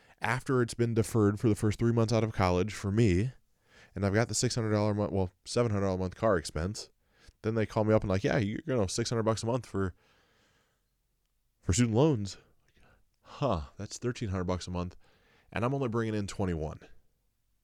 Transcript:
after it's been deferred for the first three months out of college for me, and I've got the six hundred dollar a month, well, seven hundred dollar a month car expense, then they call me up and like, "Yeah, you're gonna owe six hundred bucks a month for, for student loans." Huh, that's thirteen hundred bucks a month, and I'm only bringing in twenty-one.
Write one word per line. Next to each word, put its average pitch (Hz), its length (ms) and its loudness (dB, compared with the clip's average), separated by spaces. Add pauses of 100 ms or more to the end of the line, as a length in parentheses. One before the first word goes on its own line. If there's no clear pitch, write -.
(200)
after 123 440 0
it's 113 100 -2
been 117 220 -2
deferred 107 440 2
for 127 80 2
the 107 60 4
first 104 240 0
three 117 140 2
months 113 200 2
out 110 120 4
of 107 100 -4
college 92 400 2
for - 180 -4
me, 107 420 4 (600)
and - 100 -4
I've 98 120 0
got 113 120 2
the 110 60 -8
six 120 220 -2
hundred 110 160 -2
dollar 107 220 2
a - 20 -2
month, 101 160 -2
well, 92 200 -2 (140)
seven 120 260 0
hundred 98 140 0
dollar 95 120 0
a - 20 -6
month 92 160 -4
car 110 200 2
expense, 82 540 -4 (540)
then 110 100 -2
they 110 140 0
call 110 160 -2
me 107 100 4
up 107 80 6
and 107 80 -2
like, 95 140 0
"Yeah, - 160 2
you're 107 260 -2
gonna 127 160 0
owe 92 60 0
six - 240 -4
hundred 117 100 0
bucks 110 220 0
a - 20 -8
month 117 220 -4
for, 98 260 -2 (1700)
for 92 120 0
student 113 220 4
loans." 120 420 2 (840)
Huh, 98 440 -2 (120)
that's - 220 -12
thirteen 120 300 -6
hundred 92 160 -2
bucks 92 200 -4
a 90 60 -10
month, 87 240 -6 (560)
and 95 120 -4
I'm 131 120 -2
only 135 140 -2
bringing 110 260 -2
in 104 100 -2
twenty-one. 85 540 -4 (840)